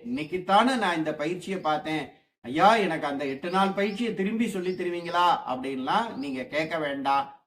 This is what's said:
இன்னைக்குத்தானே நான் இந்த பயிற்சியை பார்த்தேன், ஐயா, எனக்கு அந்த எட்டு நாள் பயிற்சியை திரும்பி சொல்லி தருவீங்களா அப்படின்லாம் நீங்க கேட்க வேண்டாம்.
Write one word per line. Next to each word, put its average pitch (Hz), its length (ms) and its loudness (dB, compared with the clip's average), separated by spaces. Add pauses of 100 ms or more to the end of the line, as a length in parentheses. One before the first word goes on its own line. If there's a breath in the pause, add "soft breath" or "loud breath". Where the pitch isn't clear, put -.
இன்னைக்குத்தானே 180 760 2
நான் 180 240 0
இந்த 156 140 -2
பயிற்சியை 180 460 -4
பார்த்தேன், 151 440 -2 (400 soft breath)
ஐயா, 156 240 6 (140)
எனக்கு 160 240 -2
அந்த 139 180 -4
எட்டு 135 260 -4
நாள் 190 260 2
பயிற்சியை 208 360 -2
திரும்பி 220 360 0
சொல்லி 185 240 -2
தருவீங்களா 175 540 0 (180)
அப்படின்லாம் 131 600 -2 (100)
நீங்க 131 240 -6 (120)
கேட்க 156 260 -2
வேண்டாம். 139 460 0 (220)